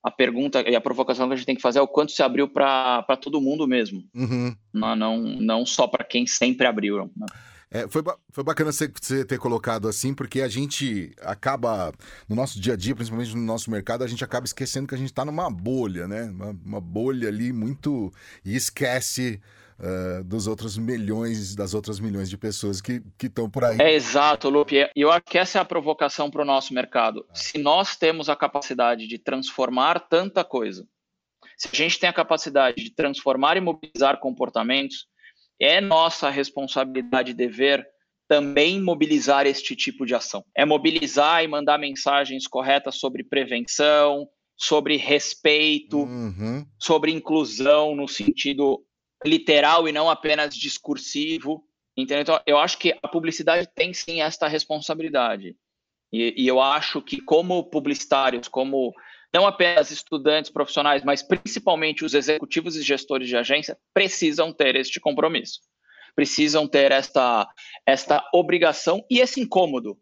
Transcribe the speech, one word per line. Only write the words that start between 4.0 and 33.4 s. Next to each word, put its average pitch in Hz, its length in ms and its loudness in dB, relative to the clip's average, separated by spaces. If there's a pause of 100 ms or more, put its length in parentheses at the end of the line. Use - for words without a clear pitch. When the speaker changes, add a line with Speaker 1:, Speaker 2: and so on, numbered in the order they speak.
Speaker 2:
Uhum. 123 420 -4 (160)
Speaker 1:
Não, 110 240 -2
não, 110 240 -2
não 110 460 -2
só 127 220 2
pra - 160 -2
quem 123 240 -2
sempre 127 400 0
abriu, 101 500 -2
né? 107 80 -10 (460)
Speaker 2:
É, 110 160 -6
foi 156 160 -4
ba-, 175 120 -6 (140)
foi 139 140 -10
bacana 156 280 -2
você, 147 160 -2
você 135 380 -4
ter 131 140 -6
colocado 113 480 -2
assim, 127 260 -4
porque 131 280 -4
a 131 60 0
gente 120 640 -6 (120)
acaba, 107 680 -2 (380)
no 107 60 -4
nosso 131 260 -4
dia 117 120 0
a 101 40 -2
dia, 107 180 -4
principalmente 113 400 -8
no 120 60 -4
nosso 113 300 -4
mercado, 113 320 -4
a 123 40 -4
gente 117 160 -6
acaba 123 220 -6
esquecendo 135 420 -8
que - 60 -10
a 131 40 -8
gente 131 140 -8
tá 135 140 -4
numa 156 240 -6
bolha, 95 580 -4
né? 110 180 -8
Uma, 98 380 -12
uma 101 160 -10
bolha 113 480 -4
ali 113 240 -4
muito, 120 640 -6 (320)
e 98 100 -6
esquece 123 840 -4 (380)
eh, 92 440 -6
dos 98 240 -4
outros 107 300 -6
milhões, 113 800 -4
das 98 180 -6
outras 104 260 -6
milhões 98 300 -4
de 98 80 -10
pessoas 101 420 -6
que, 123 220 -6 (160)
que 127 120 -6
tão 113 200 -4
por 113 140 -2
aí. 113 160 2
Speaker 1:
É 156 140 6
exato, 143 560 2
Lupe. 143 260 2 (200)
E 143 60 0
eu 151 100 6
acho 170 140 4
que - 120 -2
essa 185 220 2
é - 20 2
a 175 40 0
provocação 151 680 -2
pro 147 140 -2
nosso 135 280 0
mercado. 117 560 0
Speaker 2:
Ah. - 60 -20
Speaker 1:
Se - 220 -8
nós 156 400 2
temos 160 320 0
a 143 60 2
capacidade 123 720 -2
de 117 100 -10
transformar 131 880 0
tanta 185 360 2
coisa, 104 440 -4 (680)
se - 140 -10
a - 40 -10
gente 160 240 0
tem 180 100 2
a 170 40 -2
capacidade 139 720 2
de 113 100 -14
transformar 139 640 0